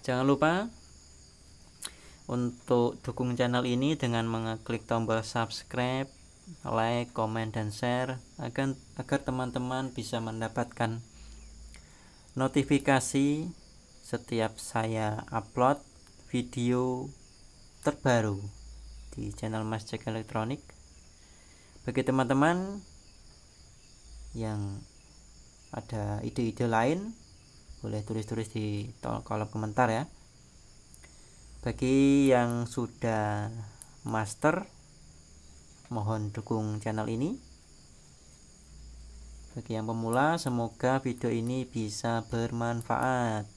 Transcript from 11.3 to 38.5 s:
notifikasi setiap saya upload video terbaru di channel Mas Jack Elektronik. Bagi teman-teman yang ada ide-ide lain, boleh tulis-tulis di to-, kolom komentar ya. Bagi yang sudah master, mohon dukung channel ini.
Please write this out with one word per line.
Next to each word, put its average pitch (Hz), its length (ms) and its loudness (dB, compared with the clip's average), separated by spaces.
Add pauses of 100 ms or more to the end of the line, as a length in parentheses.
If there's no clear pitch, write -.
notifikasi 139 1120 4 (560)
setiap 113 560 -2
saya 110 720 -2
upload 123 480 2 (480)
video 123 800 0 (720)
terbaru 117 560 2 (800)
di 104 160 -6
channel 110 320 -2
Mas 110 240 -4
Jack - 160 -6
Elektronik. 113 560 -2 (1300)
Bagi 127 160 0
teman-teman 151 800 2 (1500)
yang 104 480 -4 (880)
ada 104 480 -4
ide-ide 117 480 0
lain, 151 440 2 (720)
boleh 107 160 -2
tulis-tulis 110 480 -4
di 107 400 -4 (160)
to-, 113 240 -2
kolom 107 240 -2
komentar 110 400 2
ya. 127 160 0 (1500)
Bagi 135 720 6
yang 120 320 4
sudah 110 880 0 (560)
master, 113 560 0 (1300)
mohon 107 400 -2
dukung 107 480 -2
channel 110 320 -2
ini. 147 240 0 (2250)